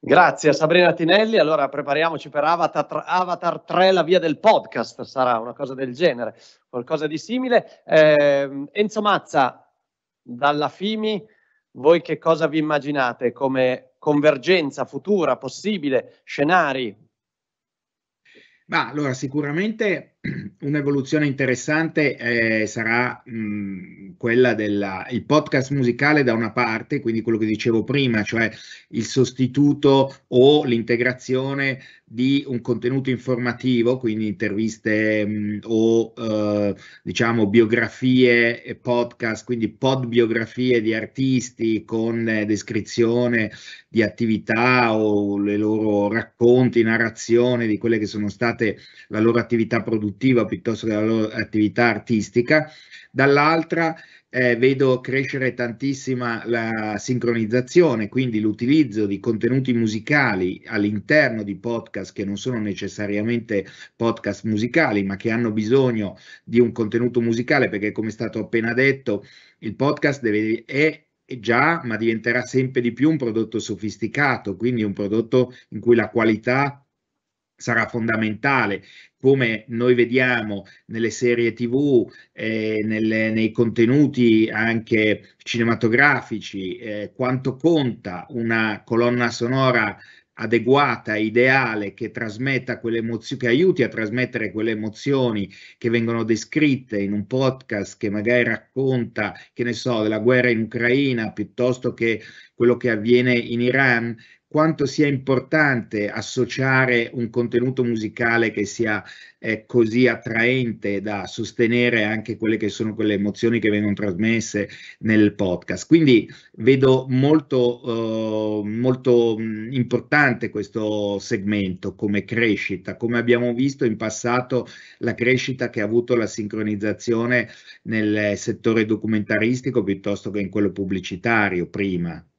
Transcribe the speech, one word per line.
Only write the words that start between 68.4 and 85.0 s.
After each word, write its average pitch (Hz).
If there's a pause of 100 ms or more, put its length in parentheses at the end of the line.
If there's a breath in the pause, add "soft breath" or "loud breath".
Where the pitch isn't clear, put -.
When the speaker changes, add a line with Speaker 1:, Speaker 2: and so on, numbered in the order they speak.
Speaker 2:
appena 117
detto, 131 (360 soft breath)
il 104
podcast 143
deve, 110
è, 151 (180)
è 131
già, 131
ma 113
diventerà 113
sempre 127
di 120
più 139
un 160
prodotto 113
sofisticato, 107
quindi 117
un 101
prodotto 113 (180 loud breath)
in 110
cui 117
la 107
qualità 120 (760)
sarà 113
fondamentale, 110 (380 loud breath)
come 131
noi 120
vediamo 117 (220 soft breath)
nelle 113
serie 117
T 117
V, 127 (220 loud breath)
eh, 110
nelle, 110
nei 110
contenuti 117
anche 110